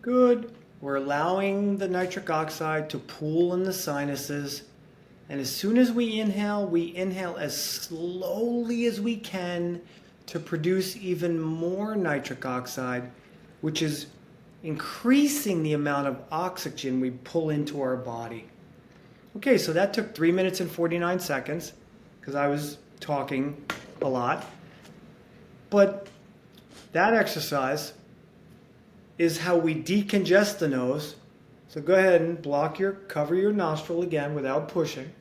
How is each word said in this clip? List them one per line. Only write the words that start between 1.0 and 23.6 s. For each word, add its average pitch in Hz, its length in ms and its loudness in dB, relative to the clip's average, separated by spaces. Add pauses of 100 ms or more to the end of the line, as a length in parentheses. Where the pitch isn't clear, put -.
the 196 100 -2
nitric 180 420 -2
oxide 156 600 -2
to 131 100 -6
pool 165 540 0
in 185 100 0
the 190 80 0
sinuses. 143 920 -4 (680)
And 143 100 -6
as 131 100 -4
soon 220 280 0
as 247 140 6
we 226 280 0
inhale, 208 480 0
we 170 280 0
inhale 185 420 -4
as 143 220 -4
slowly 214 1300 -2
as 202 140 0
we 233 160 0
can 175 680 -4 (440)
to - 140 -8
produce 180 580 -2
even 170 420 -2
more 175 560 -2
nitric 143 500 -2
oxide, 127 640 -4 (520)
which 156 200 -2
is 147 260 -2 (560)
increasing 214 1000 2
the 151 100 2
amount 143 340 2
of 127 120 -2 (120)
oxygen 160 680 -2
we 127 120 0
pull 156 380 -2
into 147 320 -2
our 127 140 0
body. 117 500 -10 (920)
Okay, 247 200 6
so - 160 2
that 196 200 4
took 214 200 -2
three 165 180 4
minutes 185 280 2
and 170 100 -2
forty-nine 170 500 0
seconds 147 540 -4 (480)
'cause 139 140 -8
I 143 120 2
was 147 300 -2 (220)
talking 143 640 -4 (380)